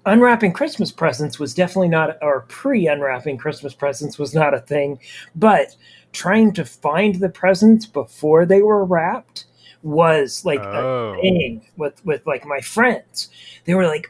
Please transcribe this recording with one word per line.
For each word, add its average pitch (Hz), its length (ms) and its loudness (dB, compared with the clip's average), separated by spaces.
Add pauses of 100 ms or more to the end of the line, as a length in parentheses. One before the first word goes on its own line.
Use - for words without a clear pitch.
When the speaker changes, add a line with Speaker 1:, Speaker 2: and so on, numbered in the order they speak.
Speaker 1:
unwrapping 220 480 4
Christmas - 380 -4
presents 151 480 -4
was 139 140 -8
definitely 180 340 0
not, 160 340 0
or 143 280 0
pre-unwrapping 143 880 -2
Christmas 143 360 -8
presents 143 460 -8
was 139 140 -8
not 151 200 2
a 123 60 -2
thing, 143 400 -4 (360)
but 185 400 2 (360)
trying 208 420 2
to 156 120 -6
find 180 500 -2
the 185 140 -4
presents 208 560 4
before 151 600 0
they 190 160 4
were 208 220 2
wrapped 180 600 -4 (360)
was, 156 640 0
like, 147 160 -2
Speaker 2:
Oh. 113 560 -6
Speaker 1:
a 170 40 -6
thing 156 440 -2 (100)
with, 151 300 -10
with, 151 200 -6
like, 143 200 -6
my 143 160 -8
friends. - 680 -2 (360)
They 170 80 0
were 185 140 2
like, 156 220 -4